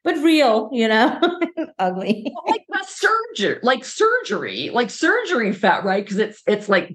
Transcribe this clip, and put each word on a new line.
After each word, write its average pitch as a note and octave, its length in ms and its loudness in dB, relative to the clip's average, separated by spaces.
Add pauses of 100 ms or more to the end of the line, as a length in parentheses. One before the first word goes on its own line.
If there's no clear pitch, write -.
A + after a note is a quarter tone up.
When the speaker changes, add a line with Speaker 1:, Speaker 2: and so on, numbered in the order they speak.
Speaker 1:
but E4+ 140 0
real, C#4 540 4
you A#3 160 2
know, A3 320 2
<laughs> - 580 -2
ugly. F#3+ 560 -2
Speaker 2:
Well, D#4+ 140 -12
like, - 200 -4
the F#4+ 180 -6 (520)
surger-, F#3 240 0
like, B3+ 240 2
surgery, D3 880 -2
like, A#3 160 0
surgery E4+ 640 0
fat, F#3 300 2
right? G3 220 0
'Cause G3 120 -2
it's, G#3 280 -4
it's, G3+ 220 0
like, F#3+ 260 2